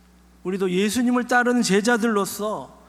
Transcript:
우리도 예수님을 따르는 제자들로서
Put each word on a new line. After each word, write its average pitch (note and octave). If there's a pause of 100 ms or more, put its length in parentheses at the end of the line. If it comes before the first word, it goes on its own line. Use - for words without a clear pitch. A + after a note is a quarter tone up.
(420)
우리도 F#3
예수님을 A#3
따르는 B3
제자들로서 G3+ (120)